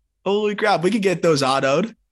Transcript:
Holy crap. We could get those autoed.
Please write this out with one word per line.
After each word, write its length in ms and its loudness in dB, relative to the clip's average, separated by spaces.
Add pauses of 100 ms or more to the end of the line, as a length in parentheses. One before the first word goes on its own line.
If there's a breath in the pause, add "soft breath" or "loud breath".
(240)
Holy 300 -2
crap. 300 0
We 80 0
could 100 0
get 200 -2
those 200 2
autoed. 500 0 (200)